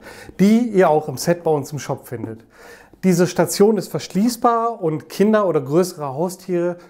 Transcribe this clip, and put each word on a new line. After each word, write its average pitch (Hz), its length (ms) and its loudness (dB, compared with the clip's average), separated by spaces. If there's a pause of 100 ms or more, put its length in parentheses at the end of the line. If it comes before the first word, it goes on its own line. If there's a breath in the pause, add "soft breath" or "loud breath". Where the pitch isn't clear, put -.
(420 loud breath)
die 220 260 4
ihr 185 220 4
auch 151 180 2
im 139 80 -8
Set 175 280 -2
bei 165 80 0
uns 139 200 -2
im 143 80 -8
Shop - 280 -8
findet. 113 360 -12 (600 loud breath)
Diese 180 240 4
Station 196 500 2
ist 170 120 -8
verschließbar 226 920 -2
und 156 260 -4
Kinder 214 400 2
oder 156 140 0
größere 147 540 -2
Haustiere 175 640 -4 (120 loud breath)